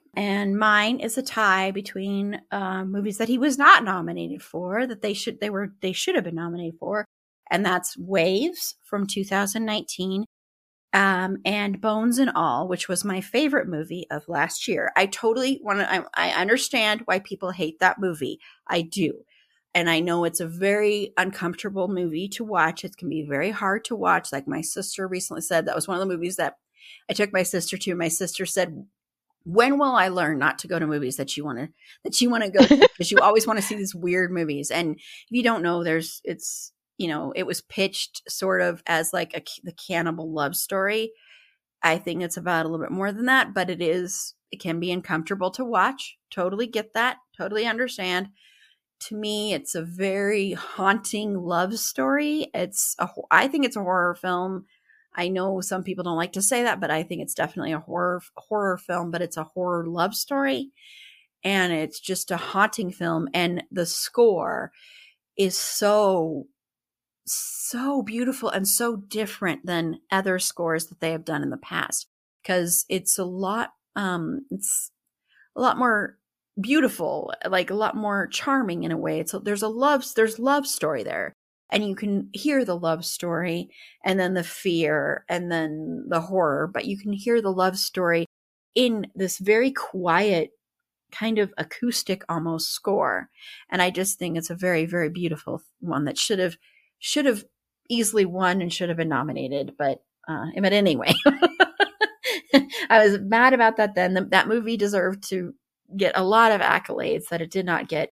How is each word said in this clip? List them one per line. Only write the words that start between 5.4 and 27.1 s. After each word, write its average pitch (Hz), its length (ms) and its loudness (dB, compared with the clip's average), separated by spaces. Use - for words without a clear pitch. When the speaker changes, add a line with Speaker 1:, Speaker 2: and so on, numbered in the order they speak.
Speaker 1:
they 208 80 -2
were, 202 320 -4
they 185 120 -2
should 370 220 -2
have 247 100 2
been 165 100 -6
nominated 170 440 -6
for, 208 280 -4
and 185 140 2
that's 180 320 0
Waves 190 880 0
from 202 220 -4
two 196 180 -4
thousand 202 400 -2
nineteen, 196 600 -4
um, 196 540 2
and 202 340 0
Bones 220 380 2
and 269 160 4
All, 156 340 0
which 180 200 -4
was 180 180 -2
my 190 160 -2
favorite 277 460 0
movie 165 420 -6
of 147 180 -8
last 165 400 -2
year. 220 260 0
I 190 120 4
totally 247 560 0
wanna, 202 260 0
I, 170 140 2
I - 100 0
understand 220 680 2
why 185 140 2
people 190 320 -6
hate 165 260 -4
that 185 200 2
movie. 165 400 -4
I 170 160 0
do. 165 420 -4
And 175 140 0
I 165 120 2
know 170 240 0
it's 170 160 -2
a 170 60 -6
very 202 680 0
uncomfortable 190 720 -2
movie 180 400 -2
to 220 160 -10
watch. 165 400 0
It 214 140 -14
can 180 100 -8
be 156 180 -4
very 147 240 -2
hard 202 360 -2
to 233 100 -6
watch. 170 340 2
Like 139 160 -6
my 156 140 -4
sister 190 480 -6
recently 180 320 -6
said, 165 240 0
that - 100 -2
was 156 140 -4
one 185 80 -2
of 190 100 -2
the 185 80 -2
movies 175 220 -4
that 156 200 -2
I 202 60 -4